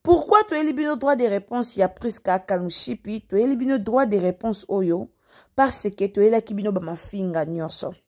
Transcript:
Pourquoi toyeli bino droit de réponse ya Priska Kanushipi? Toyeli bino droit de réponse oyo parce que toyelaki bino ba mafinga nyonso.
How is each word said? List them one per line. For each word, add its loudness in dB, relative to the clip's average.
Pourquoi 6
toyeli 0
bino 0
droit 2
de 2
réponse -2
ya 2
Priska -2
Kanushipi? -4
Toyeli 2
bino 0
droit 0
de 0
réponse -2
oyo -2
parce 0
que -4
toyelaki 2
bino -2
ba -2
mafinga -6
nyonso. -8